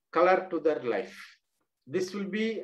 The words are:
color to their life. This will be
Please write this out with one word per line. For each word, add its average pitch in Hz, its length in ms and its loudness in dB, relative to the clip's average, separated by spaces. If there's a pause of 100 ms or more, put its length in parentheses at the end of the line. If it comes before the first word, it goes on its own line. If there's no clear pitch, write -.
(120)
color 185 400 4
to 165 80 -4
their 151 240 4
life. 107 320 -6 (720)
This 185 260 -6
will 202 160 -8
be 220 340 -6